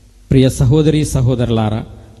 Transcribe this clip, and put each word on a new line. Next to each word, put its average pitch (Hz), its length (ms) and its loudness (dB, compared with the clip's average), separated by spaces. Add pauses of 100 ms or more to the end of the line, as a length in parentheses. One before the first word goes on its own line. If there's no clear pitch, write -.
(320)
ప్రియ 131 180 4
సహోదరి 151 560 0
సహోదరులారా, 117 800 -2 (360)